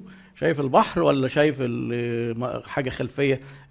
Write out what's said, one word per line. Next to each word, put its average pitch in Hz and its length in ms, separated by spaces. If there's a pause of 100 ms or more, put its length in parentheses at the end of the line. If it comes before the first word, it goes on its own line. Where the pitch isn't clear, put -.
(340)
شايف 151 260
البحر 135 420
ولا 143 260
شايف 151 320
ال-، 120 800
ما-، 120 280
حاجه 131 240
خلفيه. 131 500 (300)